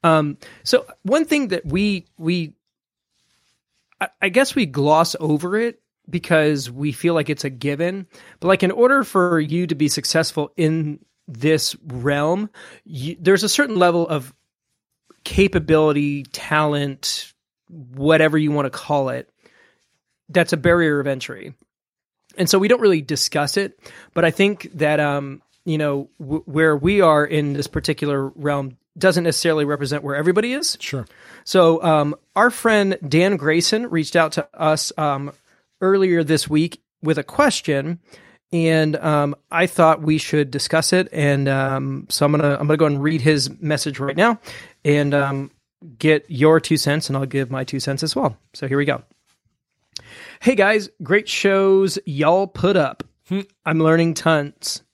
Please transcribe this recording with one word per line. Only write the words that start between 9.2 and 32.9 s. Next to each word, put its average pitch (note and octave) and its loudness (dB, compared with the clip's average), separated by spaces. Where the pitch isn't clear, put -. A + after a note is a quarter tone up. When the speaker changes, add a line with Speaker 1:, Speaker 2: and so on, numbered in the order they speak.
Speaker 1:
you D#3+ -2
to D#3+ -2
be D3 0
successful D#3 -2
in D#3 -2
this C#3+ -2
realm, D3 -2
you, C#3 -10
there's F#3 4
a G#3+ -2
certain B3+ 0
level E3+ 2
of C#3 -6
capability, D3+ 2
talent, D3 -4
whatever D#3 2
you D3+ 0
wanna C#3+ -2
call C#3+ -4
it, B2+ -8
that's E3+ 0
a F3 0
barrier D#3+ 2
of C3+ -4
entry. B2+ -8
And F3 0
so G3 4
we G3+ 2
don't B3 4
really F#3 4
discuss D3 -4
it, G3 -6
but E3 2
I E3 4
think G3 0
that, D3+ 0
um, C#3+ -4
you D#3 -2
know, C#3+ -4
w-, D3+ -6
where D#3 2
we F#3 2
are D3+ 4
in D3 -2
this C#3 -4
particular C#3+ -4
realm C#3 -6
doesn't F3 2
necessarily D#3 0
represent C#3+ -4
where C#3+ -6
everybody F#3 0
is. D4+ -6
Speaker 2:
Sure. B2+ -10
Speaker 1:
So, E3 4
um, D3+ 2
our A#3 4
friend G#3 0